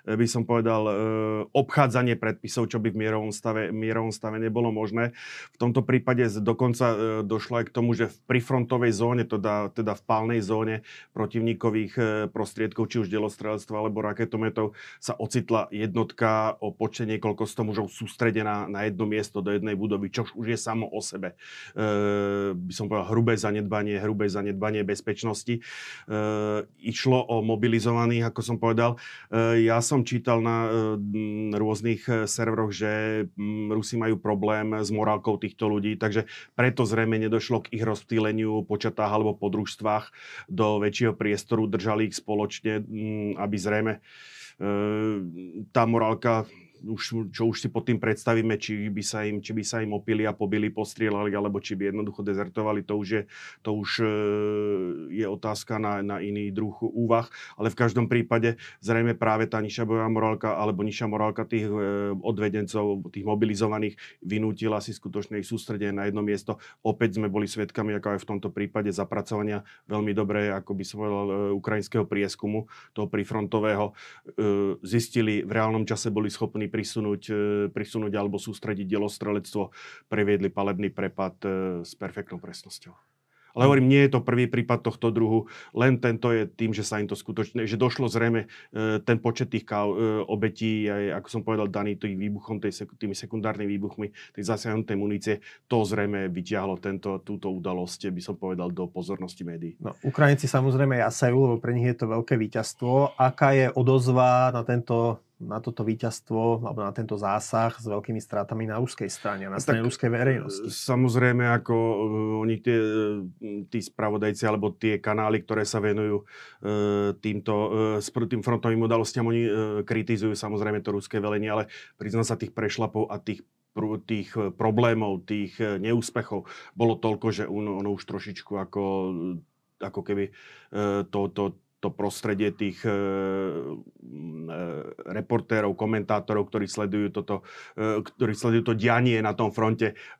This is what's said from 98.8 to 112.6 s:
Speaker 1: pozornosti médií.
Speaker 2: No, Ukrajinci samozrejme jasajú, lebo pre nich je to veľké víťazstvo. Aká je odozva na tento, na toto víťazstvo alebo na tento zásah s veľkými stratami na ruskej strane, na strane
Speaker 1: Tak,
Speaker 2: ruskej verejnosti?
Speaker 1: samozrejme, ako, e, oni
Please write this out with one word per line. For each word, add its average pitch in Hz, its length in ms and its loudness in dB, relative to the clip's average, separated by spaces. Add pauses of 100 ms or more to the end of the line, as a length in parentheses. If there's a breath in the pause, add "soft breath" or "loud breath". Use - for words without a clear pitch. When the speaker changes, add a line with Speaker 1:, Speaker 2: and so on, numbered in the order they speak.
Speaker 1:
pozornosti 90 560 -8
médií. 82 320 -10
Speaker 2:
No, - 240 -10
Ukrajinci 143 480 4
samozrejme 131 560 4
jasajú, 120 320 4
lebo 120 240 4
pre 120 160 0
nich 120 80 2
je 120 160 2
to 113 80 0
veľké 113 320 2
víťazstvo. 123 800 2
Aká 131 320 6
je 131 160 6
odozva 127 800 6
na 120 160 0
tento, 117 560 2 (220)
na 107 160 -6
toto 117 240 -6
víťazstvo 113 800 0
alebo 104 240 -4
na 101 80 -6
tento 107 240 -4
zásah 110 560 0
s 117 80 -18
veľkými 107 400 -4
stratami 110 400 -4
na 110 160 -4
ruskej 120 320 -4
strane, 98 400 -6
na 98 80 -4
strane 120 240 2
Speaker 1:
Tak, 120 80 2
Speaker 2:
ruskej - 160 -2
verejnosti? 117 640 0
Speaker 1:
samozrejme, 123 800 4
ako, 117 240 2
e, 113 240 2 (480)
oni 113 160 2